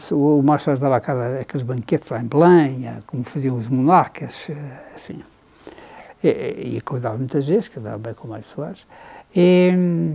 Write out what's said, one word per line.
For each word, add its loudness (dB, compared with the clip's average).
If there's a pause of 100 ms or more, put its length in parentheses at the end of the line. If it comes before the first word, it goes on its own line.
(120)
o 4
Mário 2
Soares 0
dava 2
a 2
casa, -4
aqueles -6
banquetes -4
lá -6
em -6
Belém, 6
a, -12
como -6
faziam -4
os -6
monarcas, 0
eh, -14
assim. -14 (1000)
E, 4
e, -4
e -8
convidava -6
muitas -2
vezes, 0
que -14
dava -10
bem -10
com -18
o -12
Mário -14
Soares. -14 (460)
E, 6 (420)